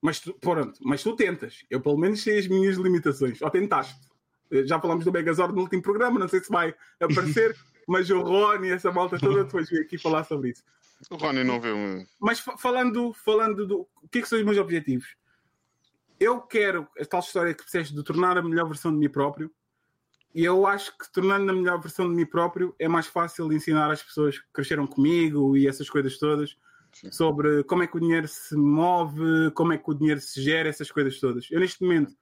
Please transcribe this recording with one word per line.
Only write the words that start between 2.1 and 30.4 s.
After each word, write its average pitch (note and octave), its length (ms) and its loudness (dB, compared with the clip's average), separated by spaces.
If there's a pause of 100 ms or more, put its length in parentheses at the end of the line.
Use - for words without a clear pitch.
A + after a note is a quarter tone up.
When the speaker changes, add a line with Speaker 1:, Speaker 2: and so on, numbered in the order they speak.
Speaker 1:
sei G#3+ 160 2
as F#3 80 -4
minhas F#3+ 300 2
limitações. D#3 640 0
Ou D3+ 100 -2
tentaste. F3+ 440 0 (540)
Eh, C3+ 160 2
já D#3+ 140 0
falámos E3 260 -2
do F3+ 60 2
Megazord E3+ 420 0
no F#3 80 0
último F#3 220 -2
programa, A#3 360 0
não F#3 100 -2
sei F#3 100 2
se F3+ 100 -16
vai E3+ 240 0 (260)
aparecer, E3+ 540 2 (180)
Speaker 2:
<laughs> - 160 -20
Speaker 1:
mas F#3 220 0
o F#3 120 4
Rony F#3+ 480 2
e - 20 0
essa F#3 200 -2
malta F3+ 280 -2
toda G3 240 2
depois D#3+ 260 -4
veio D#3+ 140 0
aqui F3 160 -10
falar D#3+ 240 0
sobre C#3 280 -4
isso. - 120 -14 (480)
Speaker 2:
O F3 40 -14
Rony D3 280 -2
não B2+ 180 0
vê A#2 100 -2
um G2 320 -4 (160)
Speaker 1:
Mas A3+ 200 -2
fa-, - 180 -12
falando, B3 560 0
falando G#3+ 540 0
do, F#3+ 200 -4 (140)
o - 80 -20
que - 80 -2
é A#3+ 60 0
que - 40 -8
são A3+ 120 0
os A3 60 0
meus G#3 120 4
objetivos? E3 580 -2 (1040)
Eu A3+ 220 2
quero F#3+ 460 -2 (120)
a D3+ 60 -6
tal F3+ 140 -2
história F3 340 -2
que - 100 -14
disseste D#3 300 -6
de D3 100 -8
tornar F3+ 340 0
a F3 40 0
melhor E3 260 0
versão D#3 240 -4
de D3+ 60 0
mim D3 120 2
próprio. C#3+ 420 -4 (840)
E E3 100 2
eu F#3 240 4
acho G3 300 -2
que - 140 -18
tornando G3 400 2
a - 40 0
melhor F3+ 240 0
versão E3 280 -4
de E3+ 80 0
mim E3+ 100 2
próprio F3 540 -2
é D#3+ 80 -2
mais E3 200 0
fácil E3+ 460 -4
ensinar D3+ 380 2
as D3 120 -4
pessoas D3+ 340 -2
que - 160 -20
cresceram D3 320 -2
comigo D3 720 2
e C#3 100 6
essas C#3 220 -4
coisas C3+ 280 -2
todas D3 400 -2 (360)
Speaker 2:
Sim. - 180 -18
Speaker 1:
sobre D3 520 2
como F3 200 0
é E3 40 -2
que F3 100 -8
o - 20 -2
dinheiro E3 280 0
se - 280 -10
move, D#3+ 1000 2
como E3 200 2
é D3+ 40 -2
que - 120 -8
o D#3 40 0
dinheiro D3 260 0
se - 220 -10